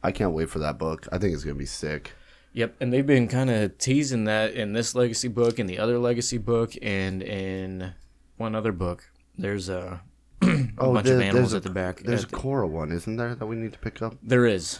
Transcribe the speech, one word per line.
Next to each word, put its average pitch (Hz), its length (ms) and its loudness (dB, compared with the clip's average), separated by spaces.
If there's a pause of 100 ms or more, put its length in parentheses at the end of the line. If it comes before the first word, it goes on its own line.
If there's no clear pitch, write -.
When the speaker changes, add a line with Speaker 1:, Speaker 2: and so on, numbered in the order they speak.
Speaker 1:
I 95 80 0
can't 98 220 0
wait 78 160 0
for 80 100 -6
that 76 180 -2
book. 80 340 -6
I 90 60 -4
think 92 160 2
it's 69 100 -6
gonna 71 140 -6
be 69 80 -6
sick. 76 460 -8 (420)
Speaker 2:
Yep, 117 260 -2
and 123 140 0
they've 135 120 4
been 131 220 6
kinda 123 420 2
teasing 131 560 0
that 107 280 2
in 107 200 -4
this 117 220 -2
Legacy 123 340 2
book, 117 300 2
in 104 80 -2
the 90 120 -4
other 120 180 2
Legacy 120 400 0
book, 117 440 0
and 95 420 -2
in 95 680 -6 (440)
one 110 180 -4
other 110 160 0
book. 87 380 -4 (280)
There's 98 320 -4
a, 90 320 -6 (200)
<clears throat> - 200 -8
a 160 260 4 (100)
Speaker 1:
Oh, 127 160 4
Speaker 2:
bunch 107 140 4
Speaker 1:
there, 131 80 8
Speaker 2:
of 123 60 6
animals 113 300 4
Speaker 1:
there's - 20 0
a, 101 40 0
Speaker 2:
at - 60 -4
the 95 80 -6
back. 92 300 -4
Speaker 1:
there's 113 220 0
Speaker 2:
At - 60 -8
Speaker 1:
a - 20 -10
Speaker 2:
the - 60 -6
Speaker 1:
Korra 127 320 0
one, 78 220 -4
isn't 87 260 -4
there, 120 180 -4
that 117 100 -8
we 113 100 -4
need 113 180 -6
to - 60 -20
pick - 220 -8
up? 113 200 -4
Speaker 2:
There 123 240 6
is. 95 340 2